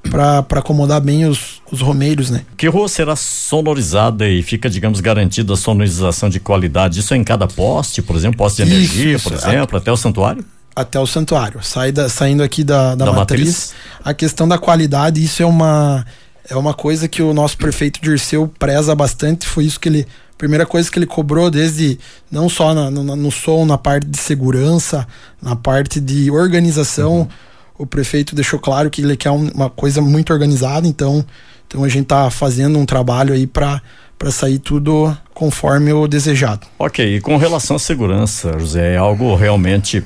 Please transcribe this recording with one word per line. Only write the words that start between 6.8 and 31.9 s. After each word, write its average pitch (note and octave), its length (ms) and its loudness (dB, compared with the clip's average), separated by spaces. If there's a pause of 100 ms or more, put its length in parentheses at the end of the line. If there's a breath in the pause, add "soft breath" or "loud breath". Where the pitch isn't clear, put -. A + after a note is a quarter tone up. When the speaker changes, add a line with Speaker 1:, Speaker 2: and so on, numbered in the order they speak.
Speaker 2:
Isso G#2+ 140 -2
é C3 40 2
em A#2 80 2
cada G#2 220 0
poste, C#3 540 -2
por E2+ 140 -4
exemplo, G2+ 220 0
poste G#2 260 0
de D#3+ 60 4
Speaker 1:
Isso, F3+ 40 4
Speaker 2:
energia, D#3 420 2
Speaker 1:
isso. A#2+ 80 -4
Speaker 2:
por - 140 -6
exemplo, C3 400 0
Speaker 1:
A-, F2+ 40 -2
Speaker 2:
até A2+ 100 -2
o A#2+ 60 2
santuário? B2 480 -2 (280)
Speaker 1:
até C3+ 260 -4
o C3+ 80 0
santuário, C3+ 560 -2
sai C3 280 -4
da, C#3+ 160 0
saindo C#3+ 360 0
aqui D3 200 -2
da, C3+ 300 2
da C3 120 0
Speaker 2:
Da - 60 2
Speaker 1:
matriz. G2+ 360 2
Speaker 2:
matriz. - 260 -4 (300 loud breath)
Speaker 1:
A D3 100 -4
questão D#3+ 340 0
da E3+ 120 2
qualidade, D#3 640 2
isso D#3+ 180 -2
é E3+ 40 4
uma, D3+ 600 2 (420 loud breath)
é C3 80 -10
uma C#3+ 180 -2
coisa D#3+ 340 -2
que E3 140 -4
o D#3 120 2
nosso D3 240 0
prefeito D3 420 -2
Dirceu D#3 480 0 (120)
preza D3+ 340 2
bastante, D3 540 0
foi D#3 180 0
isso D3+ 140 -4
que E3 100 -2
ele, D3+ 160 2 (320 loud breath)
primeira D3+ 300 0
coisa E3+ 220 0
que - 100 -2
ele F3 80 0
cobrou D#3+ 420 0
desde, D3+ 480 0 (340 loud breath)
não D#3 160 0
só D#3+ 280 2
na, C#3+ 160 0
no, C#3 240 -4
no D3 160 -2
som, D#3+ 340 0
na D3+ 100 4
parte C#3+ 300 0
de C#3+ 140 -8
segurança, C#3 840 0 (360 loud breath)
na B2 140 -4
parte C3+ 440 -2
de C#3 320 0
organização, E3 880 2
Speaker 2:
Uhum. D#3+ 60 -2 (520 loud breath)
Speaker 1:
o D3 80 -8
prefeito D3 480 -4
deixou C#3+ 240 -2
claro C#3+ 300 0
que D3 120 -6
ele C#3+ 160 0
quer C#3+ 140 -2
um, D3 180 0
uma C3+ 220 -2
coisa C#3+ 280 0
muito D3+ 320 2
organizada, D3 560 2
então, D3 380 0 (420 loud breath)
então C3+ 160 -4
a C#3 60 2
gente C3+ 160 0